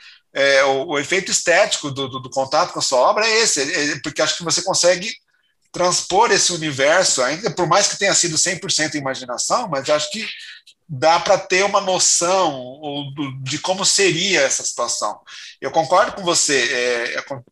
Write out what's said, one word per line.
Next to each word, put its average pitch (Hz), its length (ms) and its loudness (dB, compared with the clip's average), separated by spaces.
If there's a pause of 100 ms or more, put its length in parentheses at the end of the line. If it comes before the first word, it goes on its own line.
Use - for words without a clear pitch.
(320)
é, 139 320 4
o, 135 240 0
o 147 100 -2
efeito 180 320 -2
estético 175 640 2
do, 135 160 -6
do, 127 120 -10
do 127 100 -14
contato 151 420 -2
com 156 80 -8
a - 20 -4
sua 131 160 0
obra 208 280 4
é 220 160 2
esse, 196 180 0
é, 147 320 -2
é, 151 100 -8
porque 156 200 -4
acho 151 140 0
que 175 80 -10
você 160 180 -2
consegue 185 500 0 (580)
transpor 180 600 2
esse 180 200 2
universo, 156 680 2
ainda 156 280 -2
por 170 160 0
mais 190 220 4
que - 100 -6
tenha - 160 2
sido 156 240 0
cem 180 200 0
por 190 140 -6
cento 156 240 -2
imaginação, 135 720 -4
mas 135 220 -4
acho 151 200 0
que 214 160 -8 (600)
dá 170 320 2
pra 196 160 4
ter 190 280 0
uma 196 160 2
noção 180 760 2
ou 143 540 -10
do, 139 300 -8
de 135 160 -6
como 185 260 -4
seria 185 560 2
essa 131 240 0
situação. 117 560 -4 (400)
Eu 131 100 -6
concordo 180 420 2
com 202 100 -12
você, 123 920 0
é, - 40 -6
acon-, 131 340 -10